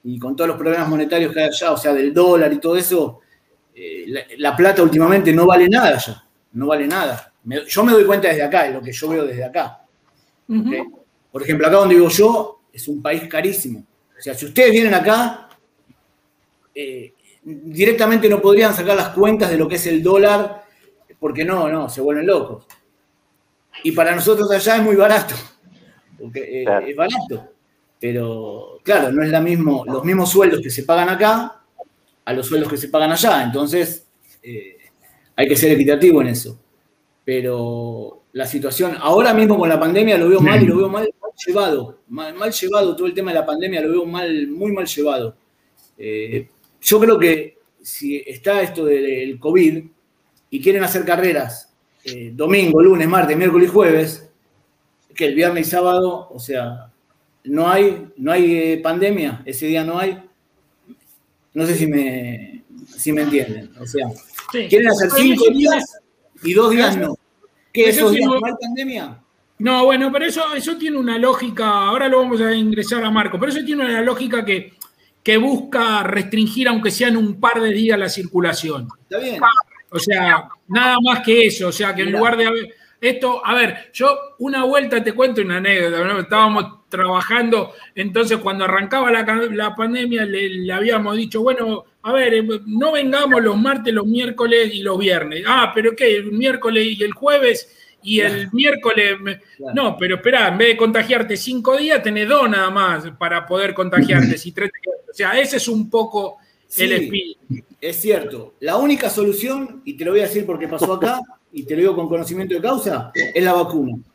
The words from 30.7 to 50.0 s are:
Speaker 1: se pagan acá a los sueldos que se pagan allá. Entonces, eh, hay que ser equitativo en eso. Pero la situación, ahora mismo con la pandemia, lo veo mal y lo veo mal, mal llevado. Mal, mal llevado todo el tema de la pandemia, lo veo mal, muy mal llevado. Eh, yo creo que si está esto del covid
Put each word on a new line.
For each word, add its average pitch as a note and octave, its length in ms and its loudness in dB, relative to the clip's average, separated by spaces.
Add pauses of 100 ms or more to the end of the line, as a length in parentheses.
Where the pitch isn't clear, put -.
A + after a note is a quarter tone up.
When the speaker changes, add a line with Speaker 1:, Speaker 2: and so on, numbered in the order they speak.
Speaker 1:
se C#3 140 -8
pagan F3 260 2
acá G#3+ 500 0 (640)
a A#2+ 80 -6
los B2+ 140 -4
sueldos D3+ 240 -2
que C#3+ 80 -4
se C#3 100 -10
pagan D#3 240 0
allá. E3 300 2
Entonces, D3 640 -4 (360)
eh, G#2 360 -16 (580)
hay C3+ 120 2
que C#3 80 2
ser D3+ 160 4
equitativo D3 500 6
en B2 60 0
eso. A#2 300 -8 (640)
Pero A#2+ 960 -6 (100)
la B2+ 140 -6
situación, C#3+ 540 -4
ahora A3 340 4
mismo G#3+ 240 4
con E3+ 100 0
la D#3+ 100 2
pandemia, F#3+ 380 2
lo E3+ 120 2
veo F#3 120 6
mal D3+ 220 6
y - 40 6
lo E3+ 120 2
veo G3 100 2
mal, G#3+ 200 -4 (120)
mal A3 100 -14 (160)
llevado. D#3+ 520 -2 (100)
Mal, D#3 260 -12
mal G#3+ 180 -6
llevado F#3+ 440 0
todo F3+ 100 -4
el F3 80 -4
tema F#3 180 -4
de D#3+ 80 0
la D3+ 60 -4
pandemia, D#3+ 360 -4
lo D#3 80 -2
veo E3+ 160 0
mal, E3+ 420 -4
muy F#3+ 240 -4
mal F#3 140 -4
llevado. C3+ 500 -4 (640)
Eh, A2 500 -8 (320)
yo G#3+ 200 2
creo A3+ 180 4
que D#3+ 400 0 (240)
si C#3+ 340 -10 (100)
está F#3+ 360 -2
esto E3 240 -4
del C3+ 520 -2
covid D#3+ 460 2 (640)